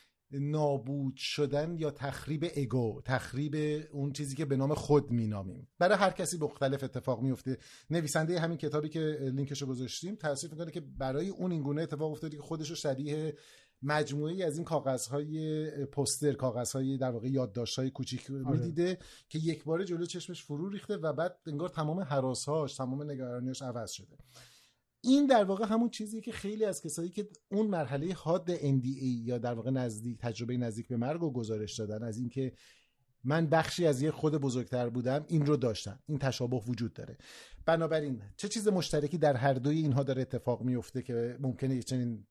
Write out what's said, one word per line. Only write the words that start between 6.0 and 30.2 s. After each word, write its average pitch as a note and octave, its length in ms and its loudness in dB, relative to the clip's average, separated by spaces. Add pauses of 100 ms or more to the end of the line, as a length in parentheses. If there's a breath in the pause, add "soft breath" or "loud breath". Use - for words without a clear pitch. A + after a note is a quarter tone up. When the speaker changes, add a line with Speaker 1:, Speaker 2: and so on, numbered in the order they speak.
Speaker 1:
کسی F3+ 280 -4
مختلف C#3 460 0
اتفاق B2 380 -2
میفته. C3 360 -2 (320 loud breath)
نویسندهٔ D#3+ 480 2
همین E3 200 0
کتابی D3+ 300 -2
که D#3+ 120 -4 (200)
لینکشو C3+ 460 -2
گذاشتیم C3 480 -6
تأسف D3+ 380 -4
می‌کنه D#3+ 180 -8
که E3+ 100 -8
برای C3+ 480 -4
اون F3+ 240 -2
این D#3 100 0
گونه D3 200 0
اتفاق D#3 280 -2
افتاده D3+ 260 -8
که C#3+ 60 -12
خودش D#3 280 -6
رو E3 60 -8
شبیه D3+ 580 -2 (480 loud breath)
مجموعه‌ای D3+ 600 0
از D#3 140 0
این E3 80 -4
کاغذهای D3+ 1200 -2
پوستر، C#3+ 460 2
کاغذهای C3 640 0
در B2+ 140 0
واقع A#2 180 -4
یادداشت‌های B2+ 600 0
کوچیک B2+ 400 -6
Speaker 2:
آره. C3+ 200 -2
Speaker 1:
می‌دیده E3+ 480 2 (300 loud breath)
که D#3 100 -6
یک D#3+ 260 -2
باره E3 200 0
جلو F3 220 -2
چشمش F3 380 -8
فرو D3 240 -4
ریخته G3+ 280 -6
و D#3+ 160 -2
بعد E3+ 340 -2
انگار D#3 220 -2
تمام D#3+ 320 -2
هراس‌هاش، C#3 760 0
تمام C3+ 360 -4
نگرانی‌هاش B2+ 520 -4
عوض A#2+ 280 -6
شده. - 260 -14 (880 loud breath)
این C#4 220 8
در A#3+ 180 8
واقع G3 200 2
همون A3+ 260 4
چیزیه G#3+ 300 -8
که A3 120 -8
خیلی G#3+ 320 -2
از G3+ 180 0
کسایی E3 280 -4
که G3+ 180 -6 (200)
اون G#3 180 2
مرحلهٔ D#3+ 460 0
حاد E3+ 360 0
ان C#3+ 300 4
دی B2+ 200 -2
اِی B2+ 260 0
یا B2 140 0
در A#2+ 160 -2
واقع A2+ 160 -4
نزدیک، A#2+ 480 -2
تجربهٔ A#2+ 380 -2